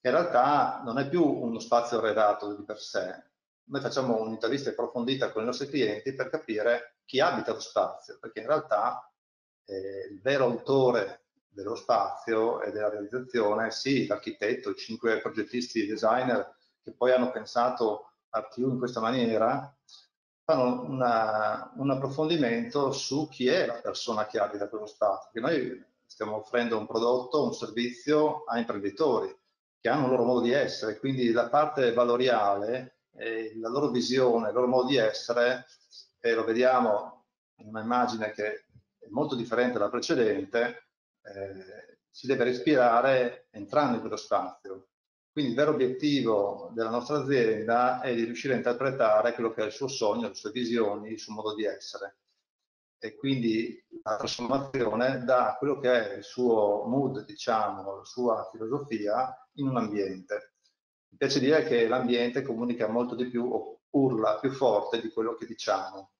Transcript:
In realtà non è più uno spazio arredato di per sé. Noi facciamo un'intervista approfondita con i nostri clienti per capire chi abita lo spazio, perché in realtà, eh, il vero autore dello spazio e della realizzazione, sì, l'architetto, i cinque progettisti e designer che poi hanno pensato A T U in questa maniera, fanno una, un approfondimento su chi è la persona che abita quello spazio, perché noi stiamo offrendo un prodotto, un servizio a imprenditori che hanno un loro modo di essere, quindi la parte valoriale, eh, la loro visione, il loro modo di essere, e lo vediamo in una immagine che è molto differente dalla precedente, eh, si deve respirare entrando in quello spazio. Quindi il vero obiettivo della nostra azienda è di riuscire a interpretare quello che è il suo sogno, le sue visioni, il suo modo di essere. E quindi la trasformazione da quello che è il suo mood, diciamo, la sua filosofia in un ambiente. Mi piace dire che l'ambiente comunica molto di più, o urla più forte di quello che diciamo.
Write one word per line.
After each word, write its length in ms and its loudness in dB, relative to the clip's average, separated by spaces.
In 100 0
realtà 720 2
non 160 -4
è 100 -2
più 160 4
uno 340 0
spazio 380 2
arredato 560 2
di 100 -12
per 160 -10
sé. 440 -6
Noi 140 -6
facciamo 400 -2
un'intervista 480 -2
approfondita 640 -2
con 100 -4
i 40 -4
nostri 220 -4
clienti 460 -2
per 160 -6
capire 760 -2
chi 140 -2
abita 340 0
lo 60 -6
spazio, 600 -4
perché 220 -12
in 60 -10
realtà, 640 0
eh, 460 -8
il 100 -18
vero 240 2
autore 800 2
dello 280 -8
spazio 880 0
e 100 -4
della 180 -2
realizzazione, 840 -2
sì, 340 0
l'architetto, 680 -4
i 40 -4
cinque 460 -2
progettisti 600 -4
e 40 -2
designer 680 0
che 80 -16
poi 200 2
hanno 200 4
pensato 800 -2
A 140 -4
T 140 -14
U 120 0
in 80 -2
questa 220 -4
maniera, 760 0
fanno 400 2
una, 960 0
un 120 0
approfondimento 1040 0
su 380 -4
chi 180 -2
è 180 4
la 160 -6
persona 460 -4
che 100 -4
abita 320 -2
quello 160 -8
spazio, 460 -2
perché 160 -4
noi 380 -2
stiamo 300 -6
offrendo 420 0
un 80 -4
prodotto, 580 0
un 100 0
servizio 920 0
a 160 -2
imprenditori 760 0
che 100 -2
hanno 160 2
un 60 2
loro 140 4
modo 160 4
di 100 2
essere, 480 0
quindi 320 2
la 180 2
parte 440 4
valoriale, 1040 2
eh, 420 -6
la 120 -6
loro 200 0
visione, 600 2
il 40 -4
loro 140 2
modo 200 4
di 100 2
essere, 680 2
e 140 2
lo 100 2
vediamo 840 2
in 80 -20
una 140 -8
immagine 500 0
che 340 -6
è 120 -20
molto 260 -2
differente 420 0
dalla 120 2
precedente, 1000 0
eh, 800 -14
si 180 -14
deve 180 2
respirare 1080 4
entrando 440 0
in 60 -4
quello 140 -6
spazio. 720 -4
Quindi 200 -2
il 60 -2
vero 160 4
obiettivo 1000 0
della 160 -2
nostra 280 -2
azienda 840 2
è 140 -2
di 80 0
riuscire 300 -2
a 40 2
interpretare 760 2
quello 180 -2
che 100 -6
è 40 0
il 60 -4
suo 160 -6
sogno, 420 0
le 40 -10
sue 180 -10
visioni, 600 -2
il 80 -10
suo 140 -14
modo 200 -6
di 120 -4
essere. 520 -8
E 180 -10
quindi 680 -2
la 140 -4
trasformazione 1080 -2
da 340 2
quello 180 0
che 140 2
è 240 2
il 80 -12
suo 640 2
mood, 380 -2
diciamo, 720 -2
la 80 -18
sua 440 -2
filosofia 880 -4
in 100 -2
un 100 0
ambiente. 760 -4
Mi 80 -20
piace 220 0
dire 260 4
che 220 4
l'ambiente 540 0
comunica 460 -2
molto 260 0
di 140 -2
più, 160 -2
o 460 -4
urla 500 2
più 120 0
forte 500 2
di 80 -6
quello 260 -2
che 100 -12
diciamo. 760 -6